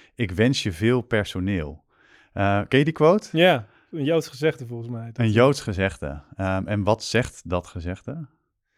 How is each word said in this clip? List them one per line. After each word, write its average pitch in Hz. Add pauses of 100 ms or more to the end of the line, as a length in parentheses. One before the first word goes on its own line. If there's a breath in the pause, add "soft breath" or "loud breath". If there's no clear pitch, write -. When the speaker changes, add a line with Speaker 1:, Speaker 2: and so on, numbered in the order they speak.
(160 soft breath)
Speaker 1:
"Ik 107
wens 110
je 107
veel 113
personeel." 92 (500 soft breath)
Eh, 101
ken 131
je 147
die 160
quote? 165
Speaker 2:
Ja, 160 (260 soft breath)
een 156
Joods 156
gezegde 135
volgens 117
mij. 117
Speaker 1:
Een 113
Joods 127
gezegde. 90 (140)
Ehm, 95
en 104
wat 104
zegt -
dat 90
gezegde? 90 (680)